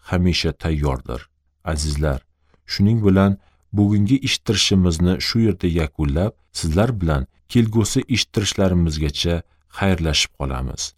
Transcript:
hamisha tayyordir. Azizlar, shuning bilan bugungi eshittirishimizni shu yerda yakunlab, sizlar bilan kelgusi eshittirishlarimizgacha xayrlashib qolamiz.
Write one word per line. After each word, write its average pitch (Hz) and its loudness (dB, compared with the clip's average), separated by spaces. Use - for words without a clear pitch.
hamisha 90 0
tayyordir. 73 -4
Azizlar, 76 -2
shuning 110 2
bilan 98 4
bugungi 104 2
eshittirishimizni 90 2
shu - -2
yerda 104 2
yakunlab, 80 -2
sizlar 87 0
bilan 80 -2
kelgusi 113 2
eshittirishlarimizgacha 87 -2
xayrlashib 82 -2
qolamiz. 65 -6